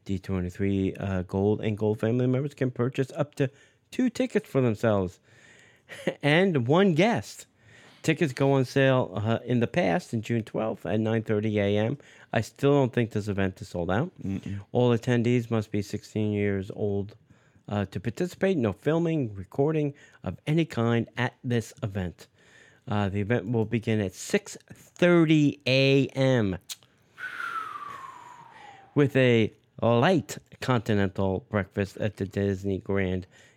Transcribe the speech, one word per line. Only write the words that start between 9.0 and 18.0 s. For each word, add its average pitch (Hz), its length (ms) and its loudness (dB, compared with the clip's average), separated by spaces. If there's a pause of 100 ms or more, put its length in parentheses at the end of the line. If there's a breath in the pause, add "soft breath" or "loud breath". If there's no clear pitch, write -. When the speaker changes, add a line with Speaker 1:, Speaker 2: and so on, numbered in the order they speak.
Speaker 1:
uh, 107 300 0
in 120 160 2
the 113 60 0
past, 180 460 -2
in 113 80 -2
June 113 220 -2
twelfth - 420 -6
at 104 140 0
nine 110 240 0
thirty 107 360 0
A 101 180 2
M. 113 200 0 (340 loud breath)
I 123 100 2
still - 320 0
don't 131 200 4
think 117 180 0
this 104 160 -4
event 95 340 -2
is 92 80 -14
sold 87 220 -4
out. 135 200 0 (140)
Speaker 2:
Mm-mm. 98 340 -6 (120)
Speaker 1:
All 123 260 4
attendees 117 540 0
must 110 200 -2
be 104 100 -2
sixteen 104 520 -4
years 101 420 -2
old, 101 400 -4 (540 soft breath)
uh, 104 160 -2
to - 160 -8